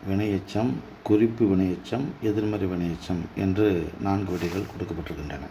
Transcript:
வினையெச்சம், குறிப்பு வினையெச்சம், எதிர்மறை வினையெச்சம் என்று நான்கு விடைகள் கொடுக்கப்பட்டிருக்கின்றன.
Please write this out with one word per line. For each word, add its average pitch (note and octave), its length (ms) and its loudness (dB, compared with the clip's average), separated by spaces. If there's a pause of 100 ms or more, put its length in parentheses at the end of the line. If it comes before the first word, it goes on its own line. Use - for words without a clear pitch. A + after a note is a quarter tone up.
வினையெச்சம், G#2 600 0 (320)
குறிப்பு A2+ 420 4
வினையெச்சம், F#2+ 600 2 (160)
எதிர்மறை G#2+ 460 0
வினையெச்சம் F2 540 -2 (140)
என்று F#2+ 540 2 (120)
நான்கு G2 300 0
விடைகள் F2 300 -2
கொடுக்கப்பட்டிருக்கின்றன. D#2 880 -8